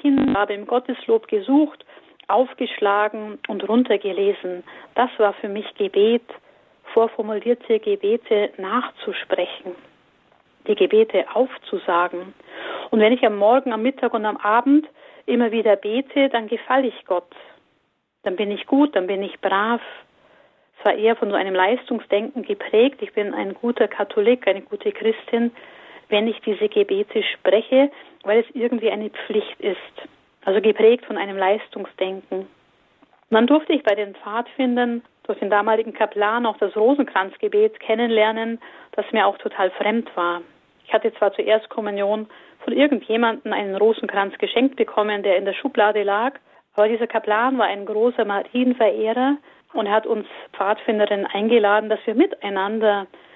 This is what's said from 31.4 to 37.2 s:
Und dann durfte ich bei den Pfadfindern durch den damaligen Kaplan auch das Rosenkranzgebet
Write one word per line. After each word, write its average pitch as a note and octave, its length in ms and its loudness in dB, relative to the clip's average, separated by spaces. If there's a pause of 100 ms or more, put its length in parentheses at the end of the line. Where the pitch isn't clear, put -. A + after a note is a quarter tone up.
Und F#3+ 80 -10 (840)
dann A3+ 160 6
durfte D4+ 260 4
ich D4 100 0
bei G3+ 120 2
den G3+ 200 -4
Pfadfindern A#3+ 840 -2 (220)
durch - 160 -6
den G3+ 100 -4
damaligen A3 440 2
Kaplan G#3+ 520 0
auch G#3+ 120 -2
das G3+ 180 -2
Rosenkranzgebet G#3+ 1040 0